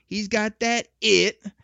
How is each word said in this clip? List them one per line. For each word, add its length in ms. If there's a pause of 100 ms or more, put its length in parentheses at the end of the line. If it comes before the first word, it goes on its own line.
he's 200
got 320
that 280 (140)
it, 400 (220)